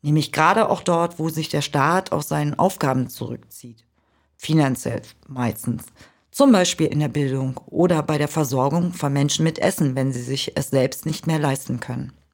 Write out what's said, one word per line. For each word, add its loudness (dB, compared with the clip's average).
Nämlich 2
gerade 4
auch 0
dort, 0
wo -2
sich -6
der 0
Staat 0
aus -2
seinen -2
Aufgaben 0
zurückzieht. -14
Finanziell 0
meistens. -4
Zum 4
Beispiel 4
in -2
der 0
Bildung -2
oder 2
bei -2
der 0
Versorgung 0
von -2
Menschen 0
mit 0
Essen, 0
wenn 0
sie -6
sich -6
es -4
selbst 0
nicht -6
mehr 0
leisten -2
können. -8